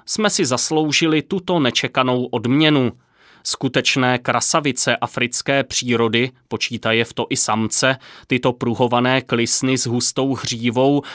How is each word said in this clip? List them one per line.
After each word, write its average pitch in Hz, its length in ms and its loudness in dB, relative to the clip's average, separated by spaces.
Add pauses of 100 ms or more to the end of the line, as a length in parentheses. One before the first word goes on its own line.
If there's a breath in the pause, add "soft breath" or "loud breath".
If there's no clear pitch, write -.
jsme 214 240 -2
si 190 160 0
zasloužili 156 760 2
tuto 175 380 -2
nečekanou 127 680 0
odměnu. 127 680 2 (520 soft breath)
Skutečné 127 760 0
krasavice 127 800 0
africké 123 680 -2
přírody, 117 680 0 (160 soft breath)
počítaje 113 580 -2
v - 80 -10
to 120 160 -4
i 131 80 -2
samce, 110 600 0 (300 loud breath)
tyto 127 260 0
pruhované 123 680 0
klisny 123 560 0
s - 80 -4
hustou 127 480 -2
hřívou 123 680 0 (140 loud breath)